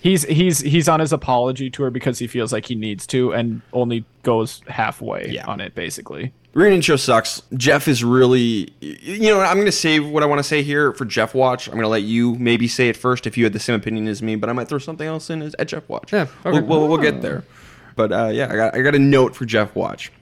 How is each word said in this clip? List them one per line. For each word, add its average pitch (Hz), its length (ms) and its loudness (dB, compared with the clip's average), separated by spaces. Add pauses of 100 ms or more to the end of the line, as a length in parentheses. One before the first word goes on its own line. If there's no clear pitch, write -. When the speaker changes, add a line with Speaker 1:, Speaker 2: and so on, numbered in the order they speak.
Speaker 1:
He's, 180 220 2
he's, 160 360 2
he's 147 260 2
on 160 140 4
his 156 140 0
apology 127 560 -2
tour 139 200 -4
because 123 280 -4
he 123 80 -6
feels 113 260 -4
like 107 140 -4
he 123 80 -6
needs 107 320 -8
to 127 260 0
and 117 300 -4 (100)
only 117 320 -2 (180)
goes 110 460 0
halfway 50 600 -6
Speaker 2:
Yeah. - 160 -10
Speaker 1:
on 101 160 -8
it, 95 120 -12
basically. 87 580 -10 (200)
Speaker 2:
Reunion 185 300 6
show 151 140 2
sucks. - 440 0 (140)
Jeff 139 340 2
is 120 160 2
really, 123 640 4 (140)
y-, 73 180 -12
you 214 300 0
know, 202 100 4
I'm 185 160 2
gonna 202 160 2
save 156 340 0
what 151 160 0
I 151 40 2
wanna 143 160 2
say 147 200 0
here 143 300 0
for 123 140 -8
Jeff 113 280 -2
Watch. 127 340 0
I'm - 80 -10
gonna 110 120 0
let 110 140 2
you 117 320 0
maybe 117 340 2
say 123 220 2
it - 80 -4
first 123 280 -2
if 107 120 -4
you 117 60 4
had 104 100 2
the 107 60 -6
same 117 160 -2
opinion 110 320 -4
as 104 140 -6
me, 110 140 -2
but 107 140 -2
I - 20 -2
might 123 160 -6
throw 147 100 -4
something 156 280 -10
else 160 240 -8
in 160 100 -6
as, 151 180 -12
at 156 100 -4
Jeff - 200 -10
Watch. - 240 -10
Speaker 3:
Yeah, 185 140 0 (180)
okay. 147 160 2
Speaker 2:
We'll, 151 200 2
we'll, 151 80 2
we'll 160 100 2
get 139 240 0
there. 76 220 -4 (500)
But, 110 160 0
uh, 110 220 0
yeah, 123 180 -2
I 107 60 -2
got, 110 180 2
I 127 60 0
got 143 140 4
a 143 40 6
note 139 380 4
for 127 80 -8
Jeff 107 300 0
Watch. - 360 -6 (120)